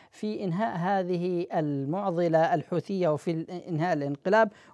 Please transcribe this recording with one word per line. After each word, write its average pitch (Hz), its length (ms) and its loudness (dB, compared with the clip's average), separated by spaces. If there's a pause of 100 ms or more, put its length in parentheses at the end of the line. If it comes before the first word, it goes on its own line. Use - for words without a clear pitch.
(120)
في 214 320 -6
إنهاء 196 340 -2
هذه 180 760 0
المعضلة 165 1000 2
الحوثية 175 540 -2
وفي 151 240 0
ال-، 160 200 -4
إنهاء 175 420 -2
الانقلاب 180 580 2 (220)